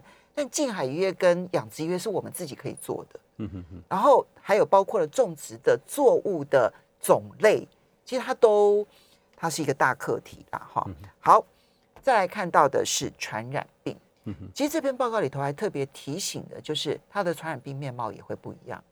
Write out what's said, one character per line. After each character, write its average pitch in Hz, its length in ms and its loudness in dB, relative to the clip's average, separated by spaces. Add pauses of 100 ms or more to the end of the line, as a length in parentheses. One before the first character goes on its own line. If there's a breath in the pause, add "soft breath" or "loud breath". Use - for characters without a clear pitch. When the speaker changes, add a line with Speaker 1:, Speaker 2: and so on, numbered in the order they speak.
(340 soft breath)
Speaker 1:
但 294 160 -4
近 285 200 -2
海 185 140 -4
渔 131 120 -4
业 190 180 0
跟 180 380 2
养 131 180 -2
殖 151 160 -10
渔 175 60 -4
业 180 60 -4
是 214 120 -6
我 170 100 -4
们 113 100 -14
自 - 140 -12
己 139 100 -12
可 - 140 -12
以 - 100 -10
做 - 320 -8
的。 - 100 -20 (180)
Speaker 2:
嗯 104 100 -8
哼 90 220 -12
哼。 90 180 -18
Speaker 1:
然 180 100 -4
后 240 280 6 (160)
还 202 140 2
有 185 100 4
包 196 180 4
括 202 160 -4
了 156 60 0
种 175 280 0
植 113 280 -16
的 127 240 4
作 240 300 4 (100)
物 170 180 -2
的 127 260 4 (300 soft breath)
种 131 220 4 (160)
类， 190 280 4 (380)
其 254 120 -8
实 240 60 -2
它 254 120 -4
都， 208 500 6 (520 soft breath)
它 165 120 -4
是 160 140 -4
一 - 20 -2
个 135 80 0
大 131 220 2
课 - 300 -4
题 - 260 -20
啦， 113 220 -10
哈。 - 160 -2
Speaker 2:
嗯 92 120 -10
哼。 98 80 -18 (120)
Speaker 1:
好， 180 240 6 (580)
再 254 140 2
来 190 100 4
看 180 240 -6
到 156 180 6
的 113 160 0
是 - 320 -4
传 113 340 -10
染 135 140 -8 (200)
病。 - 120 -8 (280)
Speaker 2:
嗯 101 160 -10
哼。 95 120 -16
Speaker 1:
其 - 120 -4
实 294 40 -2
这 320 120 -2
篇 269 140 -4
报 247 140 -4
告 220 120 -2
里 143 80 -2
头 139 120 -8
还 139 120 -4
特 180 180 -6
别 139 160 -6
提 143 320 -12
醒 - 320 -8
的 104 100 -16
就 151 140 -8
是 - 340 -6
它 202 140 -6
的 175 100 -2
传 160 200 -10
染 127 80 -10
病 139 160 -12
面 139 180 -10
貌 117 160 -6
也 101 100 -16
会 - 140 -12
不 104 180 -14
一 - 160 -20
样。 98 240 -14